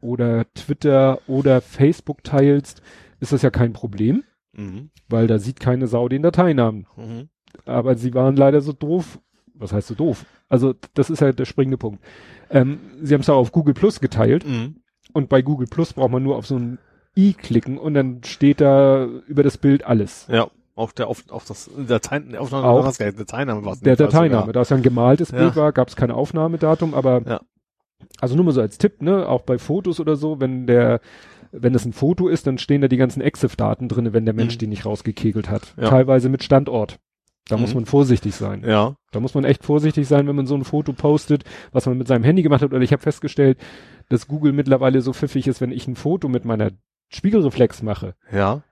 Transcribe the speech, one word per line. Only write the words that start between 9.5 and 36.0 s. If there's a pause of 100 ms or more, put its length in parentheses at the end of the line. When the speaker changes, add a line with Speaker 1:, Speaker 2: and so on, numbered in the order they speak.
Speaker 1:
Was
heißt
so
doof? (240)
Also, (220)
das
ist
halt
der
springende
Punkt. (460)
Ähm, (220)
sie
haben's
auch
auf
Google
Plus
geteilt.
Speaker 2:
Mhm. (360)
Speaker 1:
Und
bei
Google
Plus
braucht
man
nur
auf
so
ein (360)
i
klicken
und
dann
steht
da (220)
über
das
Bild
alles.
Speaker 2:
Ja, (280)
auch
der,
auf,
auf
das, (180)
Dateien,
der
Aufnahme,
Speaker 1:
Auch
Speaker 2:
das
gar
nicht,
Dateiname
war's
Speaker 1:
der
Speaker 2:
nicht,
also,
Speaker 1:
Dateiname,
Speaker 2:
ja.
Speaker 1:
da
es
ja
ein
gemaltes
Speaker 2:
Ja.
Speaker 1:
Bild
war,
gab's
kein
Aufnahmedatum,
aber
Speaker 2:
Ja. (800)
Speaker 1:
also
nur
mal
so
als
Tipp,
ne,
auch
bei
Fotos
oder
so,
wenn
der (540)
wenn
es
ein
Foto
ist,
dann
stehen
da
die
ganzen
exif-Daten
drinne,
wenn
der
Mensch
Speaker 2:
Mhm.
Speaker 1:
die
nicht
rausgekegelt
hat.
Speaker 2:
Ja.
Speaker 1:
Teilweise